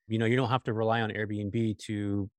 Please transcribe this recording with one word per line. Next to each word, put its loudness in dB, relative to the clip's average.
you 0
know, 4
you 4
don't 2
have 0
to -2
rely 2
on -2
Airbnb -2
to -2